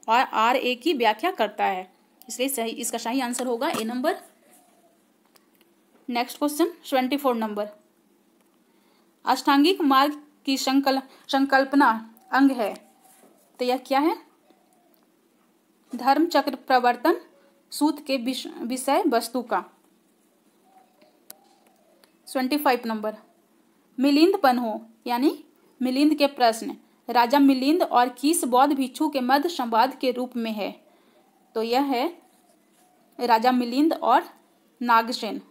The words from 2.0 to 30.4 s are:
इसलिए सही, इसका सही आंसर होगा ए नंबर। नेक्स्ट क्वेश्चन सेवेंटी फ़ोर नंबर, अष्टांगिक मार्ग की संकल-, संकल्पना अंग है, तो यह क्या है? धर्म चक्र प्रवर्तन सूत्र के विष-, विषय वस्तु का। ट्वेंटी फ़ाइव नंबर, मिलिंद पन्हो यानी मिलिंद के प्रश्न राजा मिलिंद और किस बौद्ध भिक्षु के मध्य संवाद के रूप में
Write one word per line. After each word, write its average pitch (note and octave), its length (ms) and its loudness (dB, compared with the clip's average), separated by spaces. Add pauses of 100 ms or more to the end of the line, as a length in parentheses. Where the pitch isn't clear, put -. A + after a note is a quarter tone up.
इसलिए B3 200 -4
सही, A#3 220 -6
इसका A#3 280 -8
सही A#3 220 -4
आंसर B3 260 -4
होगा B3+ 220 -2
ए A3 160 -4
नंबर। B3+ 360 -4 (1900)
नेक्स्ट B3 300 -6
क्वेश्चन D4 340 0 (120)
सेवेंटी C4 320 -2
फ़ोर C4+ 180 0
नंबर, G#3 340 -6 (1600)
अष्टांगिक C#4+ 560 2
मार्ग C#4+ 420 2 (240)
की C4+ 100 -2
संकल-, C4+ 760 -2
संकल्पना C#4 840 2 (180)
अंग C4+ 180 4
है, A3 240 -4 (840)
तो B3+ 60 -4
यह B3 120 0
क्या C4 240 -2
है? F4+ 260 -2 (1700)
धर्म C#4 320 2
चक्र C#4+ 280 0
प्रवर्तन A#3+ 640 2 (500)
सूत्र D4+ 320 -2
के C4+ 140 -2
विष-, B3 420 -6
विषय C4 480 -2
वस्तु A#3+ 360 -2
का। A3 220 -4 (2750)
ट्वेंटी C4 240 -2
फ़ाइव C#4 300 0
नंबर, G#3+ 300 -6 (840)
मिलिंद D4+ 360 4
पन्हो A#3+ 500 0 (200)
यानी A#3+ 380 -2 (380)
मिलिंद C4+ 320 2
के D4 120 2
प्रश्न A3+ 500 -2 (340)
राजा A#3+ 280 2
मिलिंद C#4 440 4
और B3 260 2
किस D#4+ 360 -2
बौद्ध C4 300 4
भिक्षु C4+ 340 -2
के D4 120 -4
मध्य C#4 280 0
संवाद B3 500 0
के B3+ 120 0
रूप B3 260 -8
में A3+ 160 -4